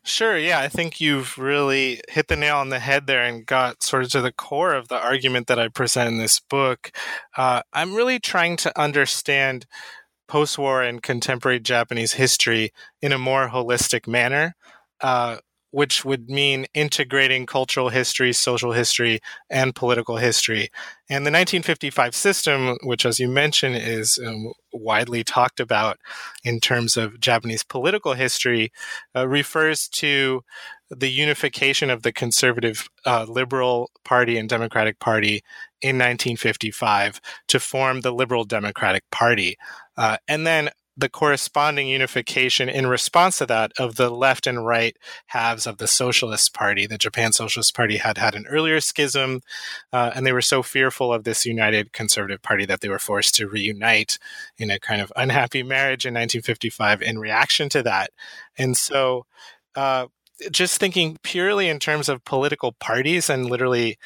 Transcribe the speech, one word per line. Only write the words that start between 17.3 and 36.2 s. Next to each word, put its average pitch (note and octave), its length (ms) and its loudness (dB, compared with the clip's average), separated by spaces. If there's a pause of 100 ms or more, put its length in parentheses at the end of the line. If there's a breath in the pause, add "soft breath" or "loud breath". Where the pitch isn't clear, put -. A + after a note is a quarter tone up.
cultural C3 440 0
history, B2 420 2
social A#2+ 400 0
history, A#2 480 2 (300 loud breath)
and C3 260 0
political A#2+ 400 0
history. A2+ 560 0 (380 loud breath)
And C#3+ 160 -2
the D3 40 2
nineteen F3+ 320 4
fifty-five C#3 540 0
system, C#3 680 2
which, B2 220 0
as A#2 140 2
you B2+ 80 0
mentioned, C#3 480 2
is, A2+ 500 -2
um, A2 280 -8 (180)
widely A2+ 540 -2
talked - 340 2
about A2 400 0 (420 loud breath)
in A#2 200 -4
terms A#2+ 340 2
of A2 240 -2
Japanese A#2 440 0
political C3+ 500 -2
history, A#2+ 580 0 (420 loud breath)
uh, B2+ 140 0
refers D3+ 640 0
to C#3 520 0 (480 loud breath)
the C3 220 -4
unification C#3 800 0
of A#2+ 120 0
the A#2 120 0
conservative, A#2 760 0 (160)
uh, A#2 220 2
Liberal B2+ 640 0 (140)
Party A#2+ 320 4
and A2 100 -4
Democratic A2+ 520 0
Party G#2 440 0 (380 loud breath)
in C3+ 160 0
nineteen B2 400 0